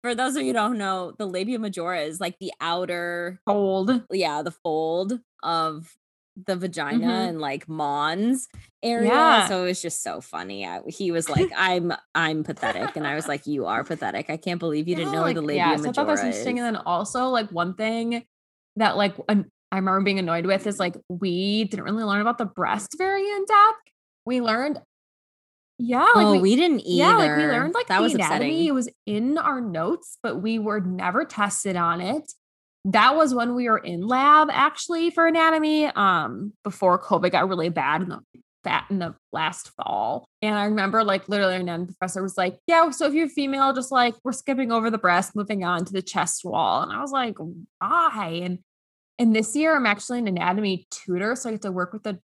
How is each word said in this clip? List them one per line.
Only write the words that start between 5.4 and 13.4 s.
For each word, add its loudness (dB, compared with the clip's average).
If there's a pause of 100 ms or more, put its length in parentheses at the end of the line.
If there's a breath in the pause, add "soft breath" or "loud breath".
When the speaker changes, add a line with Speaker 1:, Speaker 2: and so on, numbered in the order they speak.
Speaker 1:
of -4 (400)
the -6
vagina -2
Speaker 2:
Mm-hmm. 0
Speaker 1:
and, -6
like, -6
mons -2 (340 loud breath)
area. 4
Speaker 2:
Yeah. 2
Speaker 1:
So 0
it 0
was -4
just -8
so -8
funny. -12
I, -10
he -4
was -2
like, 2
Speaker 2:
<laughs> -8
Speaker 1:
"I'm, 0 (220)
I'm 0
pathetic." -6
And -6
I -4
was -6
like, -6